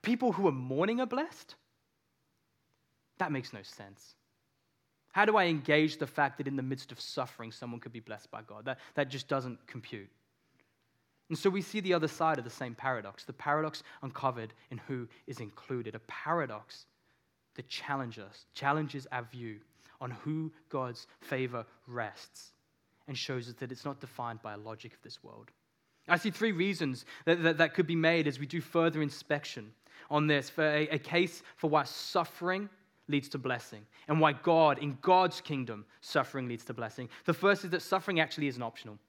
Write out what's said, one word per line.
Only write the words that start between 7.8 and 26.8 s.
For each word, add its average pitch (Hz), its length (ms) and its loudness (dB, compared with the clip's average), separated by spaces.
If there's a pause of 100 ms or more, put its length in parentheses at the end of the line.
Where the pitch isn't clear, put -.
be 120 60 -12
blessed 110 320 -16
by 113 100 -12
God? 107 240 -16
That, 131 140 -4 (160)
that 139 140 2
just 131 180 -8
doesn't 127 400 -2
compute. 107 420 -12 (1200)
And 160 80 -2
so 196 140 4
we 190 100 0
see 214 200 -6
the 185 120 2
other 160 140 2
side 156 320 2
of 120 40 -8
the 117 60 -8
same 120 240 -8
paradox, 113 500 -4
the - 80 -14
paradox 151 520 0 (180)
uncovered 120 520 -4 (180)
in 127 80 -8
who 123 280 -6 (200)
is 131 120 -10
included, 117 540 -8
a 113 60 -10
paradox 135 880 -4 (680)
that - 160 -14
challenges, 113 840 -8
challenges 143 560 -2
our 123 100 -4
view 117 380 -10 (420)
on 127 80 -6
who 156 420 -4 (180)
God's 127 360 -4 (160)
favor 123 420 -4 (220)
rests - 680 -10 (540)
and 139 80 -8
shows 127 320 -4
us 120 120 -12
that 127 120 -8
it's 123 140 -12
not 139 160 -6
defined 117 400 -8
by 107 120 -10
a 104 40 -10
logic 110 380 -14
of - 80 -20
this - 200 -18
world. 110 280 -20 (580)
I 170 80 6
see 196 140 0
three 220 220 2
reasons 165 520 0 (200)